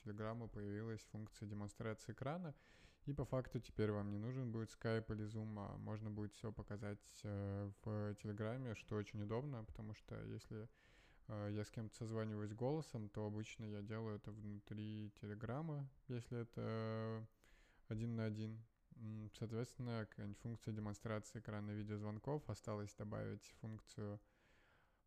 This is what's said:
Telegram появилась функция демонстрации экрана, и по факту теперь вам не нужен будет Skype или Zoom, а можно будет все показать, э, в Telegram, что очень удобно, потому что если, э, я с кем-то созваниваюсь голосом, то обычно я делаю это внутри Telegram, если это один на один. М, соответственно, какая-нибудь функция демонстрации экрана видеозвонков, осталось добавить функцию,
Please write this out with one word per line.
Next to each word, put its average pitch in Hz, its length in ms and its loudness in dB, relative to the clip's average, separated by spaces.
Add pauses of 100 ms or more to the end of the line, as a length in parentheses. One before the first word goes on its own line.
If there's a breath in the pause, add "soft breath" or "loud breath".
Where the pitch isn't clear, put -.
Telegram 110 420 0
появилась 107 540 0 (100)
функция 107 380 -4
демонстрации 104 640 -2
экрана, 151 420 -2 (520 loud breath)
и 143 80 2
по 143 100 2
факту 127 360 2
теперь 107 320 4
вам 101 180 2
не 101 80 2
нужен 123 340 2
будет 113 200 0
Skype 113 420 4
или 107 100 2
Zoom, 110 320 0
а 98 220 -2
можно 107 320 0
будет 104 240 0
все 110 180 -2
показать, 104 480 -2 (220)
э, 101 480 2 (120)
в 104 300 2 (100)
Telegram, 110 520 0
что - 220 0
очень 104 260 2
удобно, 117 420 2
потому 107 300 -6
что 107 320 -6
если, 110 420 -4 (600 loud breath)
э, 104 220 0
я 104 140 2
с - 60 -6
кем-то 113 260 -4
созваниваюсь 110 560 2
голосом, 120 560 2
то 107 160 0
обычно 107 400 0
я 104 160 -2
делаю 110 360 0
это 104 160 -6
внутри 107 760 -2 (100)
Telegram, 135 680 0 (220)
если 120 340 0
это 110 840 2 (600 loud breath)
один 117 280 2
на 110 100 6
один. 110 360 0 (340)
М, 110 400 -4
соответственно, 117 720 0
какая-нибудь 101 300 -4
функция 117 340 -2
демонстрации 107 680 0
экрана 104 320 0
видеозвонков, 107 760 0
осталось 104 460 0
добавить 107 500 -2 (160)
функцию, 110 600 -4 (880 loud breath)